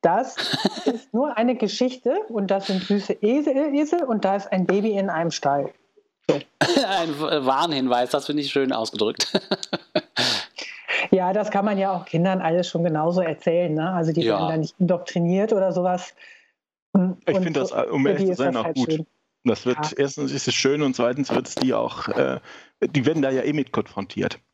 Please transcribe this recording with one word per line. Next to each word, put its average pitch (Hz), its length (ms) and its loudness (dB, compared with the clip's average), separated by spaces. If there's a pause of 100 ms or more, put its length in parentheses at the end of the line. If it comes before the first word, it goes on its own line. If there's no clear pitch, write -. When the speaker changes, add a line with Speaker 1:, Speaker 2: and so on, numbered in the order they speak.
Speaker 1:
das 202 360 0
Speaker 2:
<laughs> - 480 -4
Speaker 1:
ist - 280 -4
nur 254 240 0
eine 240 180 2
Geschichte 247 600 -2 (140)
und 202 200 -4
das 196 180 0
sind 190 140 0
süße 202 300 -2 (100)
Esel, 277 540 2
Esel 311 300 0
und 220 180 0
da 196 140 2
ist 196 160 -8
ein 185 120 2
Baby 202 320 2
in 190 120 0
einem 165 220 0
Stall. 139 380 0 (600)
So. 147 60 4
Speaker 2:
<laughs> 143 40 -2 (480)
Ein 165 320 -2
W-, 147 260 0
Warnhinweis, 131 640 2
das - 160 0
finde 147 160 -2
ich 139 100 -4
schön 135 220 2
ausgedrückt. - 600 -2
<laughs> - 160 0 (1600)
Speaker 1:
Ja, 185 220 2
das 208 180 -2
kann 202 140 0
man 208 120 0
ja 196 140 0
auch 175 140 -6
Kindern 185 360 0
alles 175 260 0
schon 170 160 -2
genauso 170 380 0
erzählen, 165 520 0
ne? 156 180 0
Also 165 200 0
die 160 100 0
Speaker 2:
Ja. 107 180 2
Speaker 1:
werden 92 100 0
da 160 80 0
nicht 156 220 -4
indoktriniert 180 760 2
oder 190 180 2
sowas. 180 420 -2 (800)
Und 185 240 4 (100)
Speaker 3:
Ich 208 100 2
finde 165 220 2
das, 127 100 0
Speaker 1:
so - 60 -6 (160)
Speaker 3:
um 139 120 2
Speaker 1:
für 143 80 4
Speaker 3:
ehrlich 185 120 2
Speaker 1:
die - 40 2
Speaker 3:
zu 185 40 4
Speaker 1:
ist 180 80 0
Speaker 3:
sein, 175 140 2
Speaker 1:
das 117 80 0
Speaker 3:
auch - 40 -2
Speaker 1:
halt 160 100 -2
Speaker 3:
gut. 135 180 2
Speaker 1:
schön. 156 120 -2 (380)
Speaker 3:
Das 117 220 2
wird, 123 120 2
Speaker 1:
Ja. 151 200 -4
Speaker 3:
erstens 139 340 -2
ist 139 160 -4
es 123 80 0
schön 147 260 2
und 135 140 0
zweitens 123 360 0
wird - 160 0
es - 80 -12
die 127 180 2
auch, 113 360 -2
äh, 131 300 0 (420)
die 143 240 0
werden 156 160 2
da 135 80 2
ja 131 140 0
eh 147 100 0
mit 147 180 -2
konfrontiert. - 680 -6 (140)